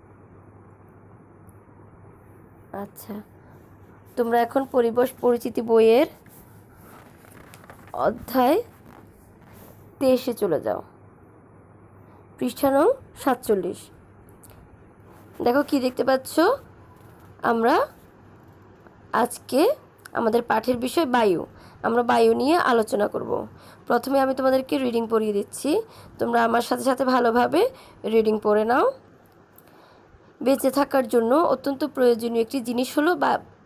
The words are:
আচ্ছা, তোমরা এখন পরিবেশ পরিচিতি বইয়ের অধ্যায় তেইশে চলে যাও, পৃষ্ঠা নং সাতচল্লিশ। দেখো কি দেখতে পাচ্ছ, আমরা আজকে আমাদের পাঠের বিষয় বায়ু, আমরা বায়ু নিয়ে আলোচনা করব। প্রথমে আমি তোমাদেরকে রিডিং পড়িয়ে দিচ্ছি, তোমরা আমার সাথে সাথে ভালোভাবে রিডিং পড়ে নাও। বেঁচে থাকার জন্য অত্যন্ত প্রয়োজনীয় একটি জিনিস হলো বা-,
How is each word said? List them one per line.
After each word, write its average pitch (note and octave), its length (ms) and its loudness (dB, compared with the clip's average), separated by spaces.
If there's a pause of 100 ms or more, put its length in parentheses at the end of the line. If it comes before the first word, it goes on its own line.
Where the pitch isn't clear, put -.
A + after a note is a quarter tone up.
(2750)
আচ্ছা, G3+ 420 -14 (1000)
তোমরা A#3 240 0
এখন A#3+ 240 0
পরিবেশ A#3+ 460 0 (100)
পরিচিতি A#3+ 420 0
বইয়ের A3+ 440 4 (1900)
অধ্যায় B3+ 680 -2 (1400)
তেইশে B3+ 360 0
চলে E3+ 260 -2
যাও, F#2 220 -6 (1600)
পৃষ্ঠা B3+ 320 -2
নং C#4 160 2 (360)
সাতচল্লিশ। G#3 580 -4 (1600)
দেখো B3 180 2
কি C#4+ 180 -2
দেখতে B3+ 240 -4
পাচ্ছ, C4 360 0 (1040)
আমরা A#3+ 440 2 (1300)
আজকে - 480 -2 (520)
আমাদের A#3 300 0
পাঠের A3+ 340 -2
বিষয় B3+ 300 -2
বায়ু, A3+ 400 0 (360)
আমরা A#3 200 0
বায়ু A#3 320 4
নিয়ে C4 220 2
আলোচনা A3 520 0
করব। A#2+ 400 -6 (380)
প্রথমে C4 340 0
আমি C4+ 140 0
তোমাদেরকে C4 440 0
রিডিং A#3 280 -2
পড়িয়ে A3 260 0
দিচ্ছি, G3+ 380 -4 (480)
তোমরা A#3 260 0
আমার A#3 160 0
সাথে B3 220 -4
সাথে B3+ 220 0
ভালোভাবে B3+ 680 2 (340)
রিডিং A3 340 2
পড়ে G#3+ 260 2
নাও। D4 280 2 (1500)
বেঁচে C4+ 280 0
থাকার C4+ 380 0
জন্য A#3 260 2
অত্যন্ত C#4 500 0
প্রয়োজনীয় A#3 580 0
একটি A3+ 180 -6
জিনিস B3 380 -4
হলো D#4+ 160 2
বা-, C4+ 300 -2 (220)